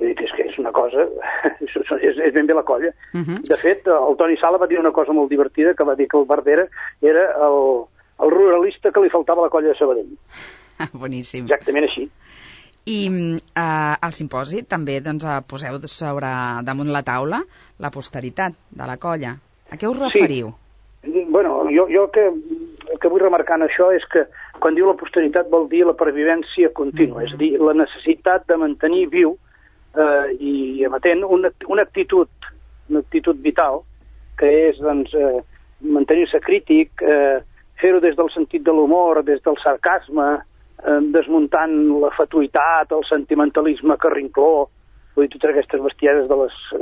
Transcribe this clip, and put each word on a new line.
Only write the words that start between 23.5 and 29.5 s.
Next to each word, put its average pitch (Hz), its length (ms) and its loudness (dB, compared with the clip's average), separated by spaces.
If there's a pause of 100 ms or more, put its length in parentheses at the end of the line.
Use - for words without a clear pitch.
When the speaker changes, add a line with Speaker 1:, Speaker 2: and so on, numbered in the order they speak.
Speaker 1:
en 160 80 0
això 180 280 2
és 165 160 -2
que 156 160 2 (340)
quan 160 140 0
diu 185 140 4
la 185 100 4
posteritat 165 520 0
vol 160 180 2
dir 170 180 4
la 165 80 2
pervivència 160 800 0
contínua, 143 500 -2
Speaker 2:
Mhm. - 40 -6
Speaker 1:
és 143 80 -8
a - 20 -16
dir, 151 140 0 (100)
la 156 140 4
necessitat 160 720 0
de 170 100 2
mantenir 160 520 0
viu, 170 280 2 (600)